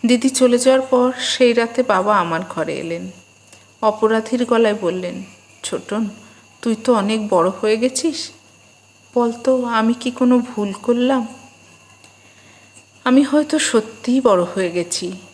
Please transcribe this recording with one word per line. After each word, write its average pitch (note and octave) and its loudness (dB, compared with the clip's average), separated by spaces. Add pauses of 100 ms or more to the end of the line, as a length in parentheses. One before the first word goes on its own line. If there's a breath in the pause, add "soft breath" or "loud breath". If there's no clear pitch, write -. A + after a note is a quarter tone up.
দিদি B3 2
চলে B3 4
যাওয়ার C4 4
পর B3+ 2
সেই - 2
রাতে A#3 0
বাবা G#3 2
আমার E3+ -2 (100)
ঘরে D#3+ -4
এলেন। E3+ -8 (720 soft breath)
অপরাধীর A3 0
গলায় A3+ 2
বললেন, F3+ -6 (400)
"ছোটন, - -6 (540 loud breath)
তুই A3+ -2 (100)
তো B3 4
অনেক G#3+ -2
বড় F3+ 2 (100)
হয়ে A3 0
গেছিস, C4 -4 (840)
বল A#3+ 2
তো B3+ 0
আমি A3+ 0
কি B3 -6
কোনো B3 2
ভুল G#3 -4
করলাম?" A#3+ 0 (1800 soft breath)
আমি C4 4
হয়তো D4+ 2
সত্যিই B3 0
বড় G3+ 4
হয়ে F3+ -2
গেছি। F3 -6 (220)